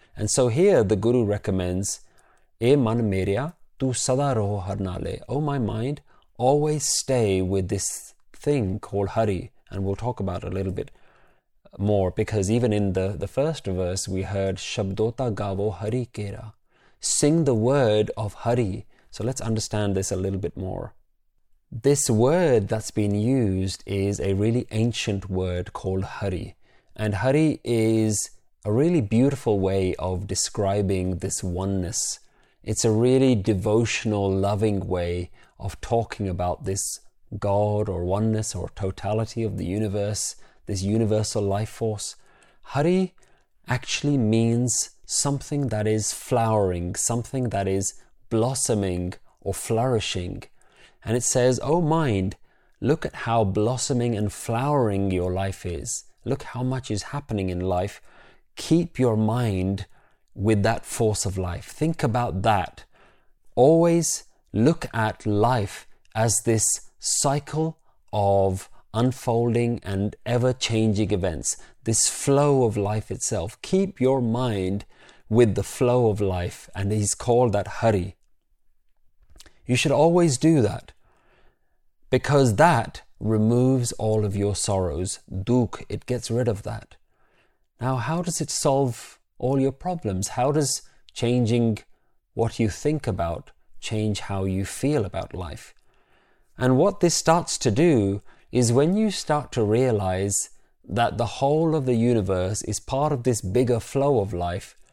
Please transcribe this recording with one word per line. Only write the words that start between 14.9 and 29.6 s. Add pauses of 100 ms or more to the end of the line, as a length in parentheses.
gavo
Hari
kera." (460)
Sing
the
word
of (120)
Hari. (280)
So
let's
understand
this
a
little
bit
more. (760)
This
word
that's
been
used
is
a
really
ancient
word
called
Hari. (400)
And
Hari
is (340)
a
really
beautiful
way